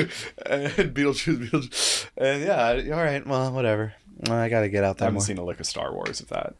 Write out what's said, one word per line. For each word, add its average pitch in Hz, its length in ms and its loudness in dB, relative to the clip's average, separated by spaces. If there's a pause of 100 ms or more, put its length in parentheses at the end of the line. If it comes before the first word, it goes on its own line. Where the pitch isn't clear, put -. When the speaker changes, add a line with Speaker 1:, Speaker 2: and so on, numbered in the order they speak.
(380)
Speaker 1:
<laughs> - 80 -10
And 139 500 0
Beetlejuice, 139 540 0
Beetlejuice. - 560 0 (120)
And 139 260 2
yeah, 135 520 2
all 170 80 2
right, 143 220 0
well, 131 260 0
whatever. 110 420 0 (360)
I 117 180 2
gotta 110 220 2
get 101 140 2
out 95 140 2
Speaker 2:
I - 20 -6
Speaker 1:
there - 80 0
Speaker 2:
haven't 107 80 2
Speaker 1:
more. 98 80 0
Speaker 2:
seen 101 140 -2
a 87 60 -6
lick 87 160 -6
of 82 60 -8
Star - 280 -6
Wars, - 280 -6
if 50 80 -16
that 50 300 -6